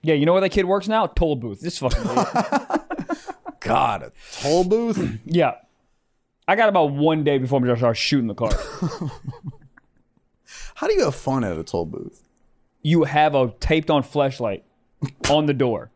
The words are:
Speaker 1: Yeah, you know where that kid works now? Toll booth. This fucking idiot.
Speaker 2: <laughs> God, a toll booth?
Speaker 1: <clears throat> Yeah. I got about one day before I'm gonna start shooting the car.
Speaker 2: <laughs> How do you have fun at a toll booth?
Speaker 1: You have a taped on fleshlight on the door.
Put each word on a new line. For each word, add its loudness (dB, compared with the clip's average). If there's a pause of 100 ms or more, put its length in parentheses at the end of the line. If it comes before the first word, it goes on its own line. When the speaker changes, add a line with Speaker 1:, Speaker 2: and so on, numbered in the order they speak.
Speaker 1:
Yeah, 2
you 2
know 4
where 4
that 0
kid 0
works 0
now? 2
Toll 0
booth. -10
This -8
fucking 0
idiot. 0
Speaker 2:
<laughs> -6
God, 0
a -18 (200)
toll 2
booth? -2
Speaker 1:
<clears throat> -20
Yeah. 2 (960)
I 2
got 4
about 4
one 2
day 4
before 0
I'm 2
gonna 2
start 2
shooting 0
the -4
car. -2
Speaker 2:
<laughs> -4 (1700)
How -6
do 0
you 4
have 0
fun -4
at -4
a -6
toll -4
booth? -14 (600)
Speaker 1:
You 4
have 2
a 2
taped 0
on 2
fleshlight -4 (680)
on 2
the 2
door. -2